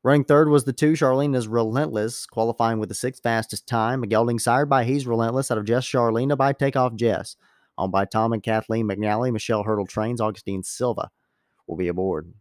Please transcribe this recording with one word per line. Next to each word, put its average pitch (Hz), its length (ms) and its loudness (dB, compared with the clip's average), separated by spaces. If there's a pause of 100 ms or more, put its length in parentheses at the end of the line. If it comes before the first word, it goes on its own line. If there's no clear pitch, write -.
Running 139 220 4
third 151 240 6
was 143 160 6
the 135 80 -2
two, 156 220 2
Charlena's 135 560 0
Relentless, 113 760 -2
qualifying 113 540 0
with 107 80 -4
the 107 80 -10
sixth - 260 -6
fastest 113 460 -4
time. 123 340 0
A 113 60 -6
gelding 113 320 2
sired 135 300 2
by 131 160 4
He's 135 200 -2
Relentless 117 460 0
out 113 60 0
of 104 80 -4
Just 120 260 0
Charlena 123 460 0
by 135 160 2
Takeoff 131 420 0
Jess, 110 400 -2 (420)
owned 95 140 -2
by 98 140 2
Tom 113 260 0
and 110 100 -2
Kathleen 110 460 -2
McNally, 107 460 -2
Michelle 107 300 -2
Hurdle 104 220 -2
Trains, 113 360 -4
Augustine 98 420 -4
Silva - 480 -4 (560)
will 82 80 -8
be 87 140 -2
aboard. 87 520 -4